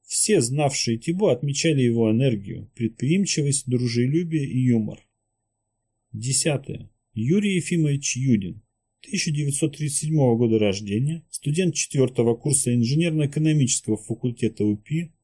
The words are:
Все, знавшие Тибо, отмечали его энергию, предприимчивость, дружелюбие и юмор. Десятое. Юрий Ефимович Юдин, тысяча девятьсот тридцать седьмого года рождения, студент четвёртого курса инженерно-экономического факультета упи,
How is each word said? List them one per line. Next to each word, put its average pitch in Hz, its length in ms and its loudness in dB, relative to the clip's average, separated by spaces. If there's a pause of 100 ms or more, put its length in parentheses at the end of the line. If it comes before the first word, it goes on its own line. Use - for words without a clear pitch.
Все, - 380 2
знавшие 131 560 0
Тибо, 175 340 0
отмечали 143 500 0
его 117 300 4
энергию, 113 640 0
предприимчивость, 143 920 -2
дружелюбие 131 760 0
и 123 140 -2
юмор. 113 400 0 (1120)
Десятое. 131 800 -4 (220)
Юрий 190 420 0
Ефимович 151 640 0
Юдин, 113 460 0 (380)
тысяча - 300 -4
девятьсот 143 460 -2
тридцать 147 220 -4
седьмого 147 360 2
года 113 240 2
рождения, 107 720 -2
студент 160 440 -2
четвёртого 117 640 0
курса 123 400 -2
инженерно-экономического 151 1200 0
факультета 113 680 -4
упи, 147 480 -4 (100)